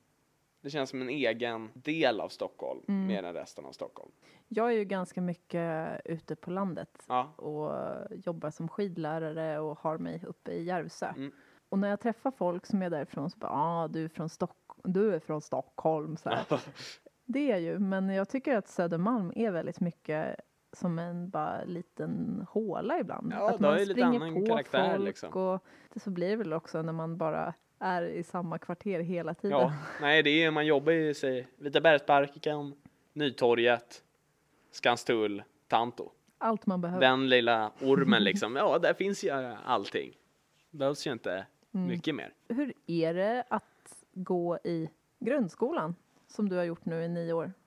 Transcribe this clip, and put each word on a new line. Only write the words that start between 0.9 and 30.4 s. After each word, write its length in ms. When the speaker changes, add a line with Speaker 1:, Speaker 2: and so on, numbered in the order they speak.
Speaker 1:
som 120
en 60
egen 640
del 460
av 80
Stockholm, 600
Speaker 2:
Mm. 180
Speaker 1:
mer 160
än 120
resten 300
av 80
Stockholm. 380
Speaker 2:
Jag 240
är 40
ju 80
ganska 360
mycket 840
ute 320
på 140
landet 580
Speaker 1:
Ja. 280
Speaker 2:
och 360
jobbar 240
som 180
skidlärare 880
och 200
har 200
mig 280
uppe 260
i 120
Järvsö. 420
Speaker 1:
Mm. 260
Speaker 2:
Och 100
när 100
jag 120
träffar 300
folk 360
som 160
är 80
därifrån 400
så 80
bara, 140
"Ah, 360
du 160
är 40
från 200
Stock-, 440
du 300
är 60
från 200
Stockholm", 760
så 140
här. 200
Speaker 1:
Ja. 80
Speaker 2:
Det 260
är 60
ju, 200
men 300
jag 200
tycker 280
att 120
Södermalm 680
är 140
väldigt 300
mycket 560
som 260
en 320
bara 340
liten 840
håla 500
ibland. 320
Speaker 1:
Ja, 180
Speaker 2:
Att 80
Speaker 1:
det 80
har 60
Speaker 2:
man 80
Speaker 1:
ju 60
lite 140
Speaker 2:
springer 200
Speaker 1:
annan 140
Speaker 2:
på 120
Speaker 1:
karaktär, 460
Speaker 2:
folk 120
Speaker 1:
liksom. 280
Speaker 2:
och 320
det, 60
så 100
blir 200
det 60
väl 160
också 300
när 100
man 260
bara 360
är 240
i 200
samma 360
kvarter 420
hela 340
tiden. 240
Speaker 1:
Ja, 140
nej, 220
det 220